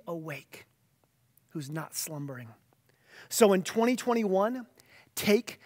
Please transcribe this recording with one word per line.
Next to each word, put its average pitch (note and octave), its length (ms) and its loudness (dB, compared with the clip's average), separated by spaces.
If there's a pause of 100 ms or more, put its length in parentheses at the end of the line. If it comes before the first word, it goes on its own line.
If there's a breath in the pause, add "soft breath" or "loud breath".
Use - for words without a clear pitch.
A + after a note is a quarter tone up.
awake, D#3 600 -10 (840)
who's C#3+ 220 -10
not D#3 240 -8
slumbering. C#3 540 -10 (840 soft breath)
So G3+ 240 6
in F#3 80 2
twenty A#3+ 340 0
twenty-one, A3+ 720 0 (480 soft breath)
take - 520 2